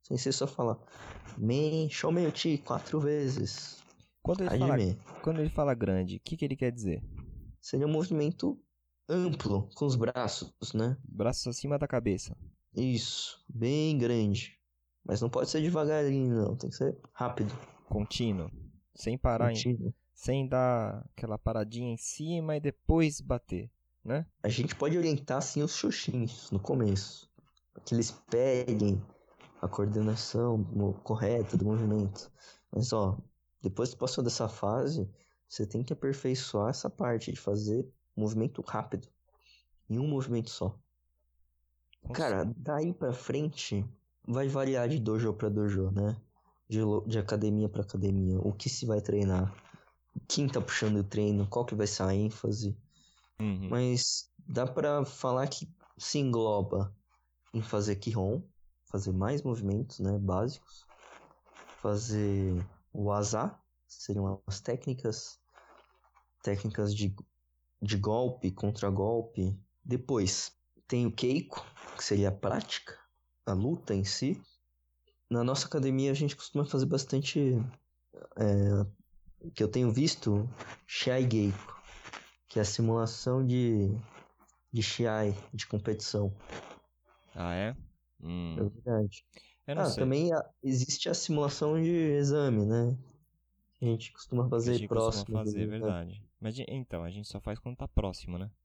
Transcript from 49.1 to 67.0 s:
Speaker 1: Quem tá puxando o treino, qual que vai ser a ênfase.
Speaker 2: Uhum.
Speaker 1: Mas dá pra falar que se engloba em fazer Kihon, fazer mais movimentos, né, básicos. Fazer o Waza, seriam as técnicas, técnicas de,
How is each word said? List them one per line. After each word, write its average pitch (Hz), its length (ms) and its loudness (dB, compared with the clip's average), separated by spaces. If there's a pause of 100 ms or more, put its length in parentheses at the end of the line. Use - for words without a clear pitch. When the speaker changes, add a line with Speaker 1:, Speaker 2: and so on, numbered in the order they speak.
Speaker 1:
Quem 143 200 0
tá 123 120 0
puxando - 380 2
o 98 60 4
treino, 104 420 2
qual 117 180 0
que - 120 -4
vai 104 100 2
ser - 160 -2
a 95 120 4
ênfase. 107 600 0 (640)
Speaker 2:
Uhum. 95 300 -2
Speaker 1:
Mas 123 600 0 (160)
dá 123 200 -2
pra 147 380 0
falar 131 420 0
que - 220 -8 (280)
se - 220 -4
engloba 104 760 2 (600)
em 113 80 -2
fazer 104 340 0
Kihon, 101 460 -2 (420)
fazer 95 280 -2
mais 107 300 0
movimentos, 113 580 -2
né, 98 180 2
básicos. 98 680 -2 (960)
Fazer 104 840 0 (260)
o 104 120 -4
Waza, 104 500 0 (320)
seriam 98 600 -4
as 101 140 -6
técnicas, 123 800 -6 (1040)
técnicas 104 520 -2
de, 101 200 0 (640)